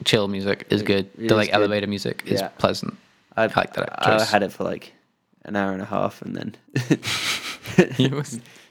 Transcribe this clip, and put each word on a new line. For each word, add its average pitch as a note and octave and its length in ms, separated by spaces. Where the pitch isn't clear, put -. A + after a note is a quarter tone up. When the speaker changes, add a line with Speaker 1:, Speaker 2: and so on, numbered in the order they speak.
Speaker 1:
chill G#2 220
music G2 420
is G#2 120
Speaker 2:
It, G#2 40
Speaker 1:
good. G2 200
Speaker 2:
it - 120
Speaker 1:
The, A2+ 80
Speaker 2:
is A2 60
Speaker 1:
like, G#2+ 180
Speaker 2:
good. G2 60
Speaker 1:
elevator G#2 320
music - 380
is G2 160
Speaker 2:
Yeah. F#2+ 80
Speaker 1:
pleasant. - 460
Speaker 2:
I, A2+ 80
Speaker 1:
I - 40
like - 260
that - 340
Speaker 2:
I A2 100
Speaker 1:
choice. A2 120
Speaker 2:
had G2+ 140
it F#2 80
for, - 120
like, - 300
an G#2 100
hour G2 160
and F#2+ 100
a G2 40
half G2+ 360
and - 140
then - 200
<laughs> - 1200
Speaker 1:
<laughs> - 20
You C3 140
was C#3 280